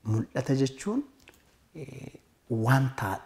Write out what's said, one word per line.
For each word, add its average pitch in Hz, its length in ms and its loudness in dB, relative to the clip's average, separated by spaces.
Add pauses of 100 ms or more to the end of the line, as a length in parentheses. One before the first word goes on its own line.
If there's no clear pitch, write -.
mul'ata 113 540 0
jechuun, 135 480 -2 (720)
eh, - 380 -14 (360)
wanta 117 760 2